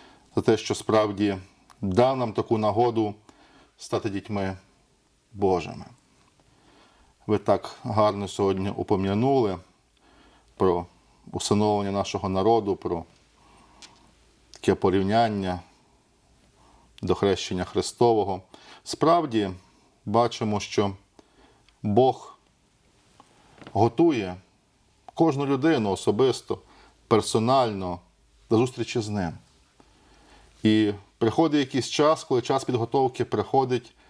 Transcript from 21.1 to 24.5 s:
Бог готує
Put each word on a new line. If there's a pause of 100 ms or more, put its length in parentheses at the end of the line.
Бог (1400)
готує (800)